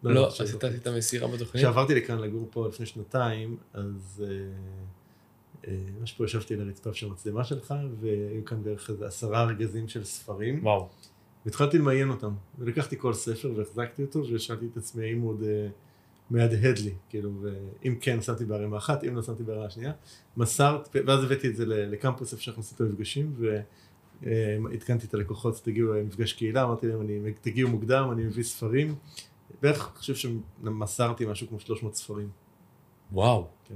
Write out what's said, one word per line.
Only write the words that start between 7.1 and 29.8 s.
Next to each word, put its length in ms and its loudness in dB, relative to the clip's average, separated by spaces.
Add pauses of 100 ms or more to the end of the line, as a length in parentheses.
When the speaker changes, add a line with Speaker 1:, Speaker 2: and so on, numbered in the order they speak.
Speaker 1:
שלך, 300 -6 (260)
והיו 440 -2
כאן 180 -6
בערך 280 -6
איזה 160 -6
עשרה 360 0
ארגזים 460 0
של 160 -8
ספרים. 580 -4
Speaker 2:
וואו. 260 4 (580)
Speaker 1:
והתחלתי 320 4
למיין 320 6
אותם, 200 -2 (280)
ולקחתי 400 -2
כל 140 2
ספר 440 -2
והחזקתי 460 -4
אותו, 200 -2 (100)
ושאלתי 400 -4
את 40 -8
עצמי 280 -6
האם 160 -2
הוא 100 0
עוד, 120 -4
אה, 260 0 (640)
מהדהד 480 6
לי, 160 -4 (140)
כאילו, 220 -4 (120)
ואם 580 -4
כן, 220 2
שמתי 220 -2
בערימה 320 -2
אחת, 280 0
אם 120 -2
לא, 60 -2
שמתי 200 -6
בערימה 240 -4
השנייה. 260 -8 (440)
מסרת, 520 4 (180)
ואז 180 6
הבאתי 240 2
את 80 0
זה 100 0
ל-, 60 0 (200)
לקמפוס, 400 -2
איפה 100 -10
שאנחנו 200 -8
עושים 140 -12
את 40 -2
המפגשים, 560 0
ו-, 240 0 (640)
אה, 300 2 (160)
עדכנתי 340 0
את 80 -10
הלקוחות, 500 -2
"תגיעו 300 2
למפגש 380 0
קהילה", 300 2
אמרתי 260 0
להם, 120 0
"אני, 400 -2
תגיעו 300 2
מוקדם, 420 2
אני 120 -2
מביא 180 -2
ספרים". 520 0 (680)
בערך, 260 4